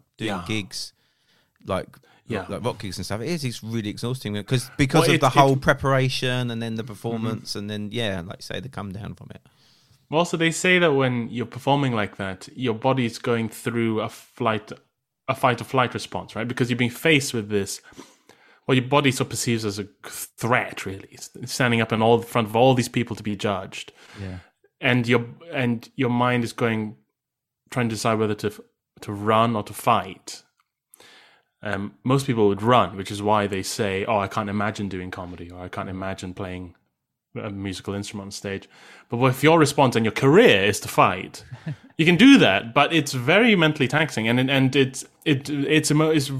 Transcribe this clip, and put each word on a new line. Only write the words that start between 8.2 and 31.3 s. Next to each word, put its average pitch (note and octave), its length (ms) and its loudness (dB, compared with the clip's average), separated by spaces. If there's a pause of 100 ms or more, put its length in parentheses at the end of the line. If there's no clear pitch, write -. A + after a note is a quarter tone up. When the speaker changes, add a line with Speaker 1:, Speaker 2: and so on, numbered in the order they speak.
Speaker 1:
like G#2+ 120 -14
you - 40 -20
say, G2+ 180 -8
the C3 80 -10
come G2+ 240 -10
down F#2 220 -12
from - 160 -20
it. - 120 -20 (680)
Speaker 2:
Well, D3 80 2
also F3 180 2
they E3 140 2
say F3+ 300 4
that D#3+ 140 4
when B2 360 0
you're A#2 160 -6
performing C3+ 460 0
like G#2 240 -4
that, F#2+ 400 -8
your A#2+ 180 -2
body's B2 440 0
going A2+ 320 -2
through A2+ 500 -2
a A2+ 80 -4
flight, - 640 -6 (560)
a B2+ 80 -2
fight B2 240 2
or A#2 40 -10
flight B2+ 300 0
response, F#2 400 -10
right? A2+ 140 -6
Because A#2+ 220 -2
you're A#2+ 80 0
being A#2+ 120 0
faced C#3+ 440 2
with G#2 160 -6
this, G2+ 300 -2 (840)
what C3+ 120 2
your B2 80 0
body C#3 260 2
sort C3 140 -4
of - 40 -10
perceives A#2 360 -4
as G2+ 120 -6
a G2+ 80 -8 (180)
threat, - 840 -4
really. F#2+ 240 -10
It's, - 240 -18
it's - 180 -12
standing A#2 300 2
up A2+ 100 -4
in A2 80 2
all, A#2 160 6
in A#2 60 0
front A#2 260 -2
of G#2+ 80 -4
all C3 180 6
these A#2+ 140 0
people A#2 280 -4
to A2 60 -14
be G#2 140 -6
judged. G2 560 -8 (260)
Speaker 3:
Yeah. F#2+ 200 -12 (420)
Speaker 2:
And B2 260 2
your, A#2+ 200 2 (260)
and A#2+ 340 -2 (100)
your B2+ 140 0
mind B2 340 2
is A2+ 100 -8
going, A2 420 -2 (720)
trying A#2+ 200 -2
to A2 40 -4
decide A2 240 0
whether G#2+ 180 0
to, G2+ 140 -4 (520)
to G#2+ 100 -10
run A2 440 2
or G#2 80 -4
to - 100 -16
fight. - 680 -4 (1200)